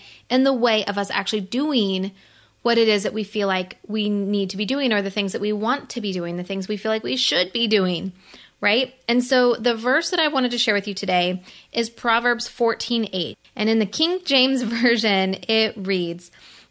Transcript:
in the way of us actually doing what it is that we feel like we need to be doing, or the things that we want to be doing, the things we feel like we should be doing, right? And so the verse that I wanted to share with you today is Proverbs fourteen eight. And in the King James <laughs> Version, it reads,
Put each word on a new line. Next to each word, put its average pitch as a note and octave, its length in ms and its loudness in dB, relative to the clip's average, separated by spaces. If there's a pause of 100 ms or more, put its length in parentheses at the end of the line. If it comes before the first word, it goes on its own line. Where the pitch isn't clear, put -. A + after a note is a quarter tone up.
(300)
in C4 140 4
the C4+ 100 4
way A3+ 320 2
of G3+ 120 -2
us G3 140 -2
actually G3 300 -2
doing G3 720 0 (520)
what A#3 140 4
it A3+ 100 4
is G#3 160 2
that G#3+ 100 -2
we G#3 120 -2
feel G3+ 240 -2
like F#3 360 -4
we G#3 240 -2
need G3+ 420 0
to F#3+ 60 -8
be G#3 80 -2
doing, C4 280 0
or G3+ 80 0
the G3 100 -4
things G3 220 -4
that G3+ 80 -4
we G#3 100 -2
want A3 380 -2
to - 120 -8
be G3+ 120 -4
doing, F3 240 -4
the F3+ 60 -6
things F#3+ 260 -6
we G#3+ 80 -4
feel A3 140 -2
like A3 120 -2
we B3 140 -4
should - 340 0
be A#3 160 -2
doing, F#3 460 0 (480)
right? A3+ 320 0 (140)
And A#3+ 140 2
so B3 340 4
the A#3 200 0
verse B3 360 0
that F4 100 0
I D4+ 80 2
wanted B3+ 220 0
to A#3+ 60 -4
share A3+ 160 2
with G3+ 140 -2
you G3+ 60 -6
today F3+ 500 0 (300)
is A#3 160 -2
Proverbs A#3 580 0
fourteen A#3 640 -2
eight. F#3 260 -4 (180)
And G#3+ 140 0
in A3+ 100 4
the G#3+ 60 2
King E4+ 380 -2
James C4+ 380 2
<laughs> - 20 -2
Version, G#3+ 720 2 (140)
it A3 260 2
reads, F3+ 560 -4 (400)